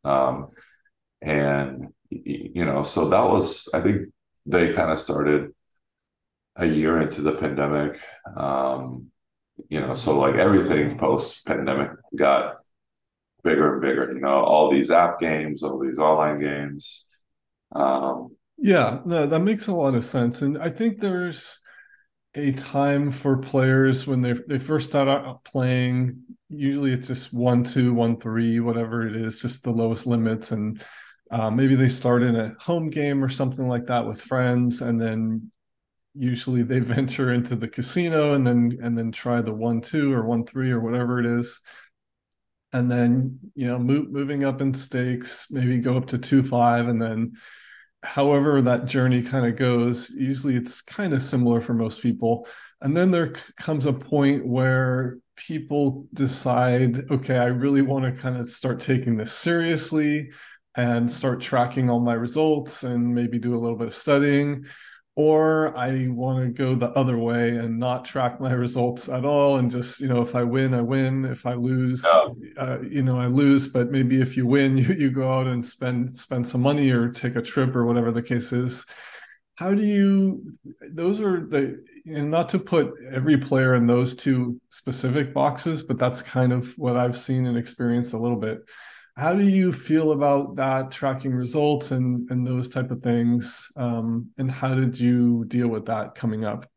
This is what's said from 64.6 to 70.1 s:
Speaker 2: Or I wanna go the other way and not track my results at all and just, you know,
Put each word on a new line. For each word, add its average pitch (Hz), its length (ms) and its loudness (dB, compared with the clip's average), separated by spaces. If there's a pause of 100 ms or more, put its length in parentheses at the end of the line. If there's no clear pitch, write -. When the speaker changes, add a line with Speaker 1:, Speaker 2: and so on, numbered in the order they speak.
Speaker 2:
Or 156 600 4
I 127 340 -2
wanna 127 400 -2
go 131 260 0
the 120 160 0
other 127 260 2
way 117 400 0
and 117 220 -4
not 127 260 -2
track 123 340 -4
my 131 140 -2
results 123 560 -2
at 127 160 -4
all 143 320 4
and 123 140 2
just, 123 280 -6
you 135 80 -4
know, 123 140 2